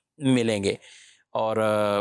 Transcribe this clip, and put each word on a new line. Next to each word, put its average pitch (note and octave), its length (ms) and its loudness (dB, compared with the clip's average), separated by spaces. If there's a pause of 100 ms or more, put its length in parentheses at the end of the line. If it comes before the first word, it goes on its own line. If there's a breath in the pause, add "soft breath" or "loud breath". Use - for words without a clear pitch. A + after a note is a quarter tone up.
(180)
ملیں A#2 460 0
گے۔ F#2+ 100 0 (580 loud breath)
اور، A2 260 -2
آ، G#2+ 440 0